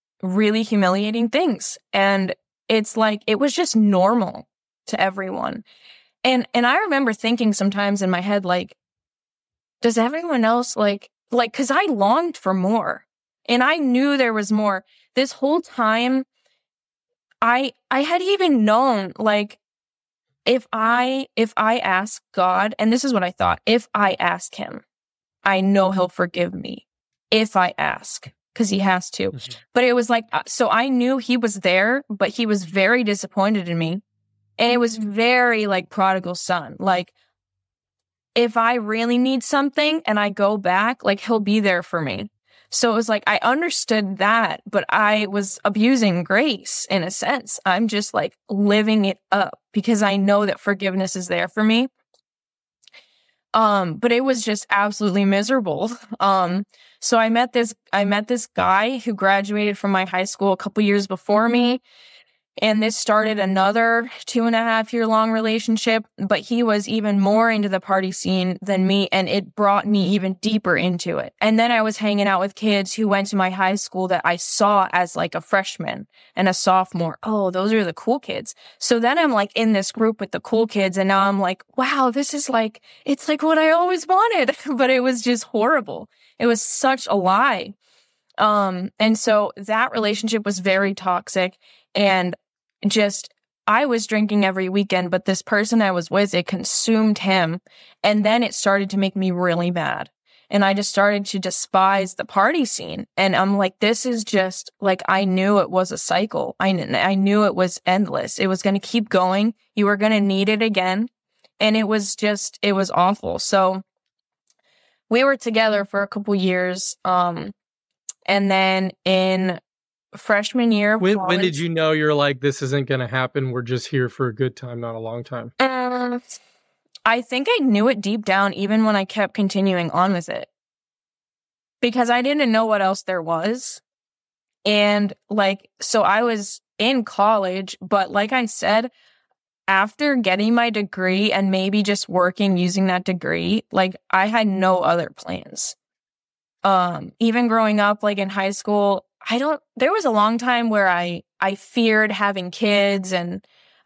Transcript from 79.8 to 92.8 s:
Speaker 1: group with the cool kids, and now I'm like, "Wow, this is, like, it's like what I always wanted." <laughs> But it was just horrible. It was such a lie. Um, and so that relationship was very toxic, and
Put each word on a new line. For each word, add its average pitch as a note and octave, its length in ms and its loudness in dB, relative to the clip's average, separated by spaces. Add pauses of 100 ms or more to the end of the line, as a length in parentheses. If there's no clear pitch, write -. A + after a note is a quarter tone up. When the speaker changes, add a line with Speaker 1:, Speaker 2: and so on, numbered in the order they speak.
Speaker 1:
group A3 300 -2
with F#3+ 100 -8
the - 80 -6
cool A3+ 280 0
kids, F#3+ 280 -2
and F#3+ 120 0
now G3 200 4
I'm G3 120 0
like, F#3 240 -2 (120)
"Wow, C4 360 0
this C#4 240 -4
is, C#4+ 140 -6
like, A3+ 340 -2 (200)
it's - 240 -2
like D4+ 140 0
what D#4+ 160 2
I D#4 140 4
always F4 340 0
wanted." F#4 560 2
<laughs> C4+ 160 -6
But B3+ 140 2
it B3+ 80 4
was B3 240 -2
just A#3+ 220 -2
horrible. G#3+ 600 -2 (300)
It A#3 80 -2
was A3+ 160 0
such - 460 -2
a - 80 0
lie. G3 580 0 (640)
Um, G3 640 0
and A3 180 2
so G#3 400 0
that A3 340 -2
relationship G#3+ 540 -2
was G3+ 140 -4
very G3 340 2
toxic, F#3 640 -4 (380)
and F#3 400 2 (500)